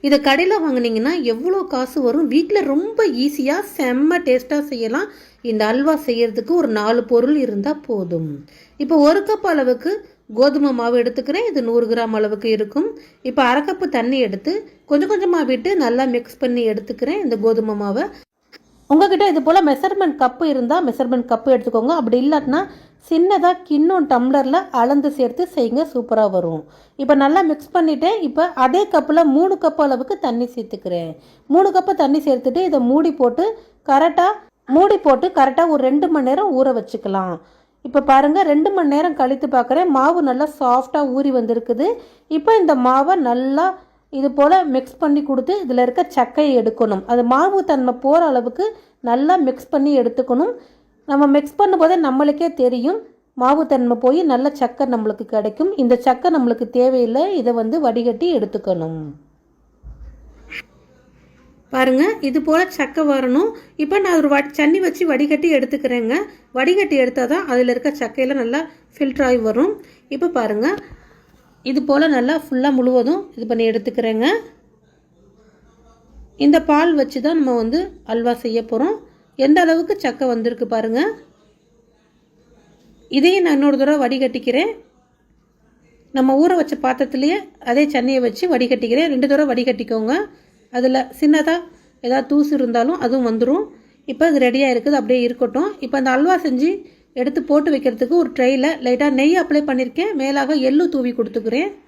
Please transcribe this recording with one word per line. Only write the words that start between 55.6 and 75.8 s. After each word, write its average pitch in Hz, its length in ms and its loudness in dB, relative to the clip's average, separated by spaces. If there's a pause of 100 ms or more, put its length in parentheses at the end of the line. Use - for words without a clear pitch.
இந்த 240 120 4 (100)
சக்கை 254 300 2
நம்மளுக்கு 240 300 0 (120)
தேவையில்லை, 247 460 2 (160)
இதை 240 120 0 (100)
வந்து 220 240 -2
வடிகட்டி 240 420 -2 (100)
எடுத்துக்கணும். 180 600 -4 (2750)
பாருங்க, 262 320 2 (220)
இது 269 200 0
போல 320 140 2 (160)
சக்கை 294 320 -2
வரணும். 269 400 0 (340)
இப்போ 330 220 -2
நான் 349 160 2
ஒரு 294 100 2
வ-, 285 160 0 (100)
சன்னி 320 280 2
வச்சு - 260 -2
வடிகட்டி 294 460 0
எடுத்துக்கிறேங்க. 254 580 -2 (420)
வடிகட்டி 349 460 0
எடுத்தால் 247 300 -2
தான் 370 180 -2
அதில் 247 220 2
இருக்க 247 160 -2 (120)
சக்கையெல்லாம் 262 420 -4
நல்லா 240 160 -2 (360)
ஃபில்டர் 269 320 -2
ஆகி 247 180 2
வரும். 247 260 0 (440)
இப்போ 339 120 -2 (120)
பாருங்க, 214 280 -2 (960)
இது 269 140 -2 (100)
போல 285 260 4
நல்லா 254 280 0
ஃபுல்லா 262 340 0
முழுவதும் 254 440 2 (120)
இது 226 140 -12
பண்ணி 226 240 0
எடுத்துக்கிறேங்க. 226 560 -2 (2000)